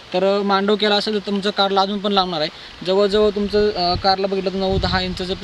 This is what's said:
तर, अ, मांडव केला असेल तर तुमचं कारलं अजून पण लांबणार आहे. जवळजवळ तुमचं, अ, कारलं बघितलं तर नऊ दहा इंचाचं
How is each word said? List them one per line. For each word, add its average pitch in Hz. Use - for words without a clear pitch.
तर, 196
अ, -
मांडव 202
केला 208
असेल 208
तर 208
तुमचं 202
कारलं 196
अजून 196
पण 202
लांबणार 185
आहे. 160
जवळजवळ 202
तुमचं, 208
अ, 180
कारलं 190
बघितलं 190
तर 185
नऊ 190
दहा 185
इंचाचं 180